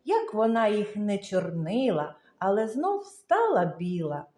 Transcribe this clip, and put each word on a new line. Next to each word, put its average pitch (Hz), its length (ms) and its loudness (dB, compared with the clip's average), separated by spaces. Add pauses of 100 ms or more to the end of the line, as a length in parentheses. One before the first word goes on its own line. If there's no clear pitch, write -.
Як 427 300 0
вона 226 340 4
їх 208 280 0
не 208 220 0
чорнила, 175 960 -2 (240)
але 208 300 2
знов 381 360 -2
стала 359 600 2 (140)
біла. 165 480 -4 (120)